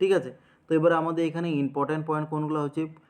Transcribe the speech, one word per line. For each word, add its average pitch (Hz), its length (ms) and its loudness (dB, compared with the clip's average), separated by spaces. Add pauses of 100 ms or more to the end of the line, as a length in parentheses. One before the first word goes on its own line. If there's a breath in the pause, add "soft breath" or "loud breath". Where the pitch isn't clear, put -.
ঠিক 190 120 4
আছে? 170 180 2 (400 soft breath)
তো - 40 -
এবার 160 180 6
আমাদের 165 320 0
এখানে 165 240 -4 (160)
ইম্পর্ট্যান্ট 143 420 -2
পয়েন্ট 151 240 -2
কোনগুলো 151 320 -2
হচ্ছে, 147 200 -4 (280 soft breath)